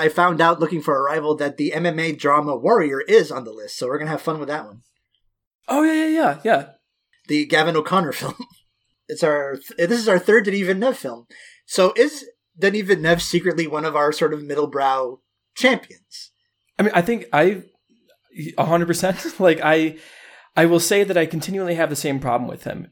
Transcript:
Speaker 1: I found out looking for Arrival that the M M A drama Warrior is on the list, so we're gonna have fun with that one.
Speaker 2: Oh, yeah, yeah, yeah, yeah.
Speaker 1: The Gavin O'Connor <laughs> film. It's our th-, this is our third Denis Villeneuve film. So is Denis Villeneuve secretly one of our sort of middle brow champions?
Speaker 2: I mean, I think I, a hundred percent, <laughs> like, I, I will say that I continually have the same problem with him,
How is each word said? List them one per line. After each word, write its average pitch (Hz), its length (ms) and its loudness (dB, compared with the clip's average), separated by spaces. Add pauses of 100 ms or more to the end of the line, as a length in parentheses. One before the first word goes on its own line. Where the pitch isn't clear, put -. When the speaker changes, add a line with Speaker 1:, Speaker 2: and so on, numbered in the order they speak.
Speaker 1:
I 156 40 4
found 175 320 2
out 165 180 4
looking 160 220 -2
for 139 200 0
Arrival 151 360 -2
that 143 200 -4
the 151 160 -2
M 165 120 -2
M 160 140 -2
A 165 140 -2
drama 147 420 0
Warrior 147 460 2
is 180 300 4
on 127 120 -8
the 110 80 -14
list, 107 260 -16
so 127 100 -4
we're 139 100 -2
gonna 151 140 -6
have 143 100 -6
fun 156 180 -4
with 143 80 -8
that 151 180 -8
one. 113 160 -20 (840)
Speaker 2:
Oh, 285 160 2
yeah, 320 100 4
yeah, 311 140 0
yeah, 302 360 0
yeah. 175 240 2 (600)
Speaker 1:
The 147 180 0
Gavin 160 300 2
O'Connor 156 360 0
<laughs> - 20 -10
film. - 220 -8 (760)
It's 156 140 -4
our 143 320 0
th-, 170 340 -4
this 233 100 0
is 220 80 -2
our 185 120 4
third 208 260 4
Denis 196 200 -2
Villeneuve 196 320 0
film. 117 300 -12 (380)
So 190 320 2
is 294 280 0 (320)
Denis 196 300 -2
Villeneuve 170 340 2
secretly 170 460 -2
one 151 160 -6
of 156 120 -4
our 147 180 2
sort 156 200 -2
of 151 80 -8
middle 147 260 -2
brow 131 520 -2 (360)
champions? - 760 -4 (480)
Speaker 2:
I 196 40 2
mean, 208 120 2
I 175 60 4
think 233 320 -4
I, 185 300 2 (960)
a - 80 0
hundred 170 200 2
percent, 185 540 -4
<laughs> - 0 -
like, 170 220 4
I, 156 360 0 (580)
I 160 100 6
will 170 140 4
say 202 240 2
that 180 140 0
I 165 80 4
continually 175 500 -4
have 160 140 0
the 147 60 -6
same 139 260 -4
problem 123 280 -2
with - 140 -14
him, - 280 -10